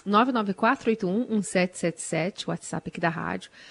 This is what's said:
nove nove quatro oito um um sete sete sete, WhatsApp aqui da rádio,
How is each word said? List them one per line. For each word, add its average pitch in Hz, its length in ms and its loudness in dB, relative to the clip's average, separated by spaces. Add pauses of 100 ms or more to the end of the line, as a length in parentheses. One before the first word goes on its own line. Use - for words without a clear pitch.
nove 220 260 4
nove 214 220 0
quatro 233 360 2
oito 220 160 0
um 202 240 0
um 214 120 2
sete 180 360 0
sete 170 240 -2
sete, 165 480 -4
WhatsApp 170 400 -6
aqui 170 120 -10
da 170 80 2
rádio, 165 420 -4 (200)